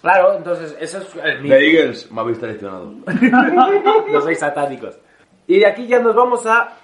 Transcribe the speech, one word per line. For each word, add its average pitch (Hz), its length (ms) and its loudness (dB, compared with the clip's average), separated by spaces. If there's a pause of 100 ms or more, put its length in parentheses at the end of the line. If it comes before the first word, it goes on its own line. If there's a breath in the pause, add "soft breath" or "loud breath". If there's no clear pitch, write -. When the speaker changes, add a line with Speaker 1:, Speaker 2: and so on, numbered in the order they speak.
Speaker 1:
Claro, 190 360 4
entonces, 165 420 -8
ese 165 200 -10
es 185 240 -16
el 135 180 -4
mito. 139 140 2
Speaker 2:
The 143 120 6
Eagles, 156 440 0
me 110 100 -8
habéis 113 180 -4
traicionado. 101 540 -12 (120)
Speaker 1:
<laughs> 359 1040 2
No 440 100 2
sois 160 180 -4
satánicos. 139 580 -6 (500 soft breath)
Y 185 120 4
de 208 80 6
aquí 226 200 -4
ya 240 120 2
nos 226 160 0
vamos 240 300 2
a 226 380 0